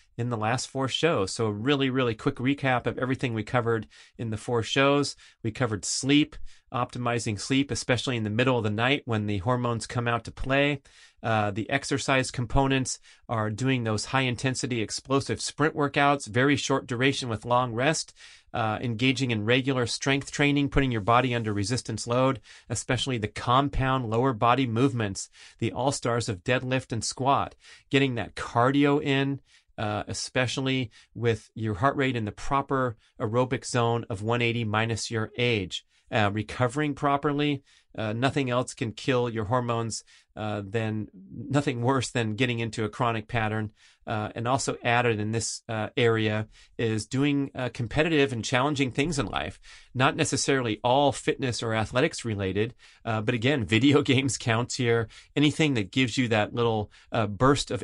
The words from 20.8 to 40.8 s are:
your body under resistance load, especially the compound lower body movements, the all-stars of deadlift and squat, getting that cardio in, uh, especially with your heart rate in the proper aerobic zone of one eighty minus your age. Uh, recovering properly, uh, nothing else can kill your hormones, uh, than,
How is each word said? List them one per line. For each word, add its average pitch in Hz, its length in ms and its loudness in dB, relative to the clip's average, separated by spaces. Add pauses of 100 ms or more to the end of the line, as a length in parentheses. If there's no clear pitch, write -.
your 110 100 0
body 120 320 4
under 110 180 -2
resistance 104 540 -4
load, 127 340 2 (300)
especially 123 480 -2
the 104 100 0
compound 131 800 2
lower 120 240 2
body 123 340 4
movements, 113 640 0 (300)
the 117 140 -2
all-stars 123 560 -2
of 92 160 -8
deadlift 127 460 -2
and 113 140 -4
squat, 127 500 0 (360)
getting 135 240 2
that 95 200 -6
cardio 143 680 2
in, 139 380 0 (360)
uh, 104 300 -4
especially 131 840 -2 (240)
with 113 400 -2
your 110 200 -2
heart 127 220 2
rate 131 200 0
in 110 80 -2
the 101 80 -4
proper 135 640 -2 (240)
aerobic 123 440 0
zone 117 440 0
of 104 140 -6
one 117 180 0
eighty 117 240 0
minus 107 460 -2
your 110 260 -4
age. 113 480 -2 (260)
Uh, 104 220 2
recovering 127 640 -2
properly, 143 680 0 (360)
uh, 107 140 -2
nothing 127 360 0
else 123 240 0
can 113 200 -4
kill 123 360 0
your 110 180 -4
hormones, 117 580 -2 (300)
uh, 104 300 -4
than, 107 440 -4 (260)